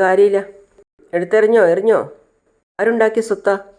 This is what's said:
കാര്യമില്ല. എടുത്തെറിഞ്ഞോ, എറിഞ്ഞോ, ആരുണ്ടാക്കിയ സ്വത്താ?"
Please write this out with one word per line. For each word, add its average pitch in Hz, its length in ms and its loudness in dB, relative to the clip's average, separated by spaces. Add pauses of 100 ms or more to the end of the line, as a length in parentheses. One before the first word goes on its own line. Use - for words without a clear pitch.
കാര്യമില്ല. 196 360 2 (760)
എടുത്തെറിഞ്ഞോ, 214 500 2 (100)
എറിഞ്ഞോ, 196 260 0 (800)
ആരുണ്ടാക്കിയ 220 500 -2
സ്വത്താ?" 202 260 -2 (240)